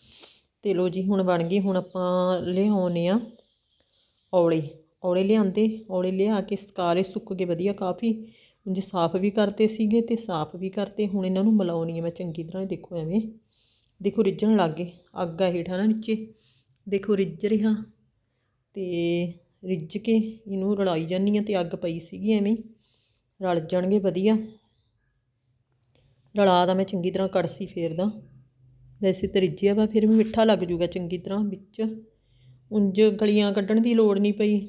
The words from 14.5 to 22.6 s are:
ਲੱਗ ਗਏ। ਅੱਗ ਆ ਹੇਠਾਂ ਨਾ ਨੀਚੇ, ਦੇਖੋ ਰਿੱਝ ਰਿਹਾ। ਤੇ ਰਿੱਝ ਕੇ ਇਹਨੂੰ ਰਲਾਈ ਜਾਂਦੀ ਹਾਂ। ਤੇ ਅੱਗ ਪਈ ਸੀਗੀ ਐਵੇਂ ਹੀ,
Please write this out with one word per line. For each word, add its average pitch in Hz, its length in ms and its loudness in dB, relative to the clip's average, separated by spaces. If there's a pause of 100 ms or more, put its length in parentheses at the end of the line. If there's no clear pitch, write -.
ਲੱਗ 170 160 4
ਗਏ। 170 200 -8 (300)
ਅੱਗ 170 200 -4
ਆ 185 80 2
ਹੇਠਾਂ 180 280 -4
ਨਾ 196 60 -2
ਨੀਚੇ, 220 440 -2 (640)
ਦੇਖੋ 196 280 0
ਰਿੱਝ 180 280 -2
ਰਿਹਾ। 214 300 2 (960)
ਤੇ 175 600 -2 (300)
ਰਿੱਝ 185 340 -6
ਕੇ 226 180 0 (320)
ਇਹਨੂੰ 196 300 -2
ਰਲਾਈ 170 280 0
ਜਾਂਦੀ 196 320 2
ਹਾਂ। 208 60 0
ਤੇ 202 160 -2
ਅੱਗ 170 160 -4
ਪਈ 170 240 -4
ਸੀਗੀ 190 340 -4
ਐਵੇਂ 202 180 2
ਹੀ, 226 120 -2 (760)